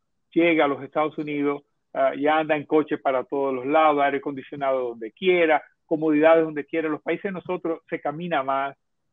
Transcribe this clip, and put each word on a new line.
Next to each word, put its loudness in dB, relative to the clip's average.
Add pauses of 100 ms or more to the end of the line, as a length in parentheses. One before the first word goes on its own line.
(320)
llega 4
a 2
los -4
Estados -4
Unidos, -4 (300)
ah, 0
ya 0
anda 0
en -4
coche 0
para -2
todos -2
los -6
lados, 4
aire 0
acondicionado -4
donde -12
quiera, 2 (220)
comodidades 4
donde -6
quiera. -4
En -4
los -8
países -4
de -6
nosotros -6 (100)
se -6
camina -4
más, -4 (360)